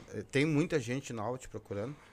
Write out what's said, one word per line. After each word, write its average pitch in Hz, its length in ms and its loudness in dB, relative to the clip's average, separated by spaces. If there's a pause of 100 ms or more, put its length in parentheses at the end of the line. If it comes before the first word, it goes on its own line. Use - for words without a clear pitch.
(200)
é, - 20 -2 (100)
tem 139 140 6
muita 160 340 4
gente 123 320 -4
na 113 120 -4
Alt 123 240 -4
procurando? 104 480 -6 (180)